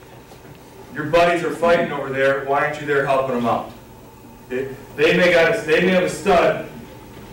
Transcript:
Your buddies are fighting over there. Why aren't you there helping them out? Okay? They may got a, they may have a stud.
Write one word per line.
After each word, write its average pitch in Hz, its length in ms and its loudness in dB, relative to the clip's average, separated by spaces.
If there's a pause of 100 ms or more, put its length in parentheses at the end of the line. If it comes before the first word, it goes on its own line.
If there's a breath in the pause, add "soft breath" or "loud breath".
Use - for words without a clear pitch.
(920)
Your 147 120 -8
buddies 170 400 2
are 147 80 -2
fighting 170 400 0
over 135 160 -6
there. 135 360 0
Why - 220 0
aren't 151 140 -6
you 139 80 -8
there 139 180 0
helping 131 300 0
them 120 100 -2
out? - 240 -2 (760)
Okay? 131 280 -6 (220)
They 170 200 2
may 175 140 4
got 165 260 4
a, - 40 -4
they 160 220 2
may 185 80 2
have 180 120 2
a 156 80 -2
stud. - 580 2 (640)